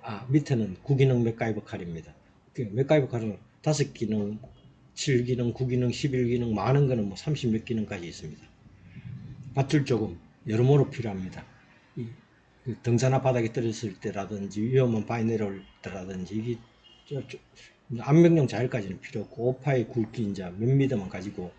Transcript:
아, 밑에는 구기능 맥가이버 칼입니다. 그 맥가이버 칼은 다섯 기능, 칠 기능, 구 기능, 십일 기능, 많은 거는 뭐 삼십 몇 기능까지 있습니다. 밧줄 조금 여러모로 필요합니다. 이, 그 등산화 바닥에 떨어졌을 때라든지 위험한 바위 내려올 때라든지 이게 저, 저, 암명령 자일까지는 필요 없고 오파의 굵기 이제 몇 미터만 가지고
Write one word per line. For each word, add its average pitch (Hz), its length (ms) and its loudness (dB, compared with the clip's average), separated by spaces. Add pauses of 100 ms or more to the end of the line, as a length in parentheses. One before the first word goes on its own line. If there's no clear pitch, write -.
아, 110 280 -10
밑에는 120 520 0
구기능 131 400 4
맥가이버 113 400 -2
칼입니다. 87 520 -10 (400)
그 - 80 -6 (100)
맥가이버 135 360 4
칼은 110 300 -4 (220)
다섯 147 320 0
기능, 107 460 -2 (560)
칠 123 300 2
기능, 120 280 0
구 131 140 -2
기능, 123 260 2
십일 127 360 0
기능, 120 260 0
많은 131 340 4
거는 113 180 2
뭐 95 100 -6
삼십 139 340 -2
몇 110 160 0
기능까지 101 420 -4
있습니다. - 340 -14 (1120)
밧줄 139 300 2
조금 104 340 0 (300)
여러모로 131 400 6
필요합니다. 95 560 -8 (520)
이, 120 100 -8 (580)
그 113 180 -6
등산화 131 380 4
바닥에 120 320 2
떨어졌을 110 480 -4
때라든지 98 600 -6
위험한 120 420 2
바위 117 200 -2
내려올 104 380 -2 (200)
때라든지 92 520 -10
이게 113 240 -4 (480)
저, 135 220 -6
저, - 100 -14 (640)
암명령 160 480 6
자일까지는 104 520 -4
필요 - 220 -8
없고 117 260 -4
오파의 127 400 0
굵기 110 420 -4
이제 95 140 -6 (120)
몇 110 100 -2
미터만 131 420 2
가지고 92 500 -10